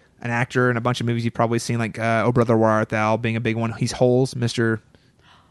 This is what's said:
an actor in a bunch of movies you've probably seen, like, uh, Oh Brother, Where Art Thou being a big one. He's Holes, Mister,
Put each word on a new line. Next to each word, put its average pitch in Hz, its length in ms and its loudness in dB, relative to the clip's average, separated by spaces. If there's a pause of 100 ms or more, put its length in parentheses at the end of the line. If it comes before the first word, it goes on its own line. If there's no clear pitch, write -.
(220)
an 120 100 -8
actor 123 400 0
in 120 40 -2
a 117 60 -2
bunch 123 200 -2
of 120 40 -2
movies 117 180 -2
you've 117 120 -4
probably 117 240 0
seen, 120 180 -4
like, 113 220 -6
uh, 113 260 0
Oh 123 60 4
Brother, 120 260 2
Where 110 140 4
Art 107 180 0
Thou 110 260 0
being 113 200 -4
a 113 60 -2
big 113 140 -2
one. 113 180 -2
He's 120 200 -2
Holes, 127 420 2
Mister, 117 460 -2 (680)